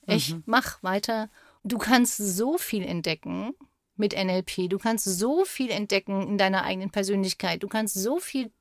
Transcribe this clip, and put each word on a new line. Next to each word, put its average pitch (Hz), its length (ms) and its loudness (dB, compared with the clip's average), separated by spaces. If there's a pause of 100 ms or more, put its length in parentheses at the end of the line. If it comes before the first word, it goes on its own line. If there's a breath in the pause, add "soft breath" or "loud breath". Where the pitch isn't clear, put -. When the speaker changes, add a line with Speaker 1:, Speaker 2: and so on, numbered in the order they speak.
Speaker 1:
Echt, 156 280 2
Speaker 2:
Mhm. 160 120 -8
Speaker 1:
mach 233 360 0
weiter. 208 480 -2 (340 soft breath)
Du 220 140 -2
kannst 240 380 6
so 214 420 0
viel 202 260 -2
entdecken 175 680 -4 (420)
mit 208 180 0
N 190 140 0
L 185 140 2
P. 180 260 -4
Du 190 100 0
kannst 226 260 0
so 233 400 2
viel 262 260 -4
entdecken 196 520 0
in 196 160 0
deiner 190 260 4
eigenen 185 260 -2
Persönlichkeit. 196 720 -2
Du 208 60 -4
kannst 220 260 -2
so 226 240 0
viel 262 320 -4 (100)